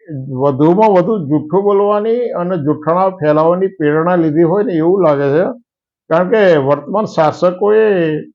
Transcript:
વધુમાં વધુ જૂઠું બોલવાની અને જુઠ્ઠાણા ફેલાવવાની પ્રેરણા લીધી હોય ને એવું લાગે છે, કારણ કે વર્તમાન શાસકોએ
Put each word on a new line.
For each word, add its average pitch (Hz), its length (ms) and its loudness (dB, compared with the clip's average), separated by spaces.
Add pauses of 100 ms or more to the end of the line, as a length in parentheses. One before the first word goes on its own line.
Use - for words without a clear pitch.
(300)
વધુમાં 143 600 2
વધુ 196 300 2
જૂઠું 156 440 -2
બોલવાની 208 640 0
અને 175 280 -4
જુઠ્ઠાણા 156 520 -2
ફેલાવવાની 165 580 0
પ્રેરણા 165 480 -2
લીધી 160 280 2
હોય 185 200 0
ને 214 100 -4
એવું 175 300 0
લાગે 143 360 2
છે, 185 40 2 (640)
કારણ 175 200 0
કે 190 280 4
વર્તમાન 143 480 -2
શાસકોએ 180 1120 0 (160)